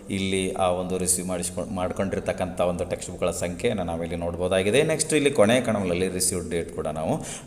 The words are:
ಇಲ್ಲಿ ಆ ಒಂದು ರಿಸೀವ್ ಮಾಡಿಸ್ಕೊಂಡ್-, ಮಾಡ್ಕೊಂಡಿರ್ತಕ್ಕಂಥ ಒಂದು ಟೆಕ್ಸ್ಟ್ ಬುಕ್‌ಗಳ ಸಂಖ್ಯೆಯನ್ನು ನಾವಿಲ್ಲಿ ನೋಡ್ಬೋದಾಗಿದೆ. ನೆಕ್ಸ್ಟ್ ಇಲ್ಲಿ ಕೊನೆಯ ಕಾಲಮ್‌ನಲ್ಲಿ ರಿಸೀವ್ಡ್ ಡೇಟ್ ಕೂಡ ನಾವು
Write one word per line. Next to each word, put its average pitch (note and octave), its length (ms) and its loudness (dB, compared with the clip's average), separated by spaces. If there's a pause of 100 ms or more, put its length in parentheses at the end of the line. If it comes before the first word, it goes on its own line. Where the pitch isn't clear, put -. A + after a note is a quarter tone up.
(100)
ಇಲ್ಲಿ F#2+ 420 0
ಆ F#2 140 0
ಒಂದು F2+ 320 0
ರಿಸೀವ್ F2+ 280 0
ಮಾಡಿಸ್ಕೊಂಡ್-, F2+ 480 -4
ಮಾಡ್ಕೊಂಡಿರ್ತಕ್ಕಂಥ F#2 880 -2
ಒಂದು F2+ 240 2
ಟೆಕ್ಸ್ಟ್ F2+ 260 -6
ಬುಕ್‌ಗಳ F2+ 200 -2
ಸಂಖ್ಯೆಯನ್ನು F2+ 540 -2
ನಾವಿಲ್ಲಿ E2 320 -4
ನೋಡ್ಬೋದಾಗಿದೆ. F#2 680 2
ನೆಕ್ಸ್ಟ್ D#3+ 320 0
ಇಲ್ಲಿ C#3+ 160 4
ಕೊನೆಯ A#2+ 300 6
ಕಾಲಮ್‌ನಲ್ಲಿ F#2+ 480 0
ರಿಸೀವ್ಡ್ F2+ 420 -2
ಡೇಟ್ E2 240 -2
ಕೂಡ D#2+ 120 -4
ನಾವು D#2 380 -2 (220)